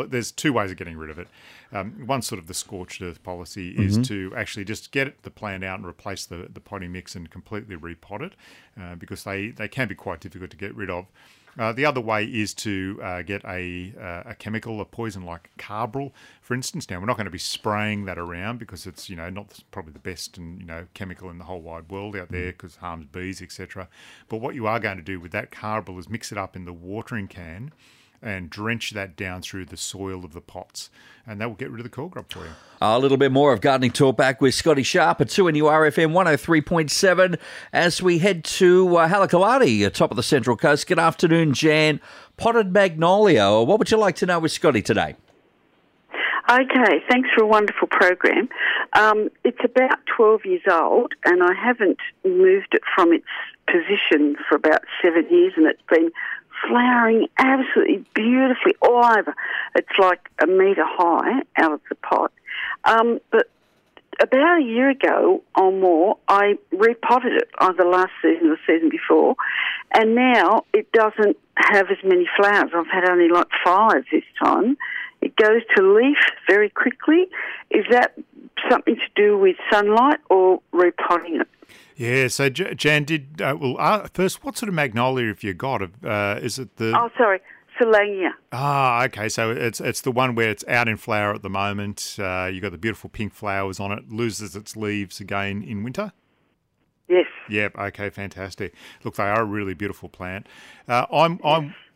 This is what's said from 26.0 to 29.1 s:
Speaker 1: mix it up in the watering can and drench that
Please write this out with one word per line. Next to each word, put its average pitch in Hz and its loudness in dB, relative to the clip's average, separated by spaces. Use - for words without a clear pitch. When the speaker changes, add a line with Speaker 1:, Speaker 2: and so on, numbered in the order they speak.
Speaker 1:
mix 110 -12
it 104 -12
up 98 -10
in 90 -14
the 87 -14
watering 98 -12
can 92 -18
and 92 -10
drench 110 -8
that 98 -12